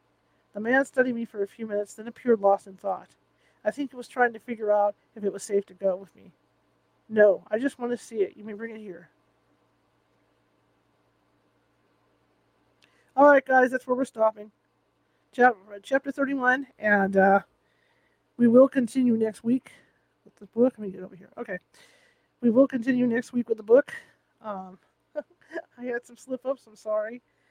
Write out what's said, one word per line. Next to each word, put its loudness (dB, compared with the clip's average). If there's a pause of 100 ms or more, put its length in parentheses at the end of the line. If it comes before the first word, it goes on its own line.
(540)
The -10
man 0
studied -2
me -6
for -8
a -4
few -14
minutes, -6
then -16
appeared 0
lost 2
in -20
thought. -8 (560)
I -2
think -8
he -20
was -16
trying 0
to -16
figure -6
out 2 (220)
if -12
it -2
was -14
safe -2
to -20
go -2
with -18
me. -20 (760)
No, 4
I -2
just -4
want -6
to -6
see -6
it. -6
You -20
may -14
bring -14
it -18
here. -18 (4000)
All 6
right, 6
guys, 4
that's -8
where -2
we're -4
stopping. -4 (840)
Chap-, 4 (260)
chapter -4
thirty-one, -2 (120)
and, 0
uh, 6 (960)
we 2
will 8
continue -2
next -4
week -4 (520)
with -20
the -20
book. 0
Let -18
me -10
get -16
over -18
here. -20
Okay. -10 (840)
We 2
will 6
continue -4
next -4
week -6
with -2
the -20
book. 2 (480)
Um, -14 (360)
<laughs> -14
I -14
had -8
some -20
slip-ups. -8
I'm -20
sorry. -6 (280)